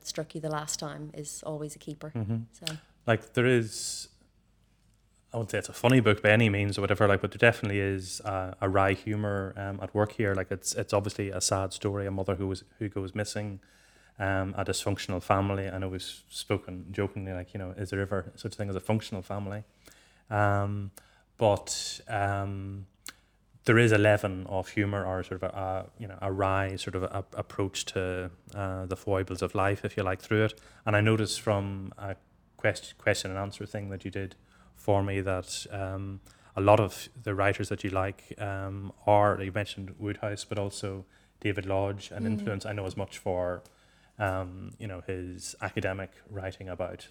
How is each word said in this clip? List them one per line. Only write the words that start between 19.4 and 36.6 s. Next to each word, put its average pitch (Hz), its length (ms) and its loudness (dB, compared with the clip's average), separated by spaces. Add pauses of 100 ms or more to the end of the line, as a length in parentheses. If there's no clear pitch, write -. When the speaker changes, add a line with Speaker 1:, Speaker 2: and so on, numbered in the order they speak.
Speaker 2:
Um, 101 600 0 (460)
but, - 720 0
um, 98 800 -2 (800)
there 113 120 8
is 117 140 8
a 107 60 8
leaven 101 500 4
of 92 220 -4
humor 101 360 0
or 92 180 -2
sort 92 200 -8
of 92 100 -4
a, - 40 -14
a, 95 280 -4 (160)
you 107 60 -8
know, 95 140 -14
a 98 100 -2
wry 95 440 0
sort 95 200 -8
of 92 80 0
a, 95 200 -4 (100)
approach - 520 -4
to, 90 460 -4 (240)
uh, 95 320 -4
the 92 100 -4
foibles 98 440 0
of 92 140 -2
life, 101 300 2
if 101 100 -4
you 101 80 -2
like, 92 160 -2
through 110 260 2
it. - 140 -4 (260)
And 107 100 4
I 104 60 8
noticed 107 380 4
from 101 580 -2
a 98 180 -8 (420)
quest-, - 400 -2
question 98 340 0
and 95 80 -4
answer 101 260 -6
thing 101 260 -8
that 95 120 -8
you 98 80 -6
did 95 240 -6 (400)
for 98 280 2
me 98 180 0
that, 92 500 -4
um, 98 500 -8 (340)
a 98 60 0